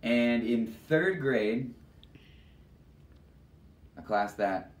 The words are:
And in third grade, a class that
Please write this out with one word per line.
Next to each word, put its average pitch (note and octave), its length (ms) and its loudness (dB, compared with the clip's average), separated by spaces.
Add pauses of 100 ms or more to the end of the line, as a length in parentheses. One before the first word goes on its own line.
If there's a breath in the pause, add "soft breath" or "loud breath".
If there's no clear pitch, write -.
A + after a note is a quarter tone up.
And A#2+ 420 2
in A2+ 220 0 (220)
third E3+ 320 2
grade, B2 540 0 (2250 loud breath)
a - 60 -18
class G#2 320 0
that G2 460 -2